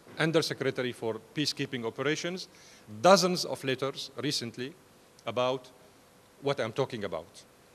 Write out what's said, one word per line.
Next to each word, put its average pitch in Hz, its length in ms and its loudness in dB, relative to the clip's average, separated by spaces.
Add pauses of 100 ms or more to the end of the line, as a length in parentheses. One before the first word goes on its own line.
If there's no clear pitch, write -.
(180)
Undersecretary 139 760 0
for 110 280 -4 (120)
Peacekeeping 135 540 -2
Operations, 151 640 -4 (520)
dozens 180 440 6
of - 180 -6
letters 135 540 -4
recently 123 580 -4 (500)
about 127 460 0 (720)
what 139 160 0
I'm 110 140 -2
talking 123 320 -2
about. 85 400 -8 (300)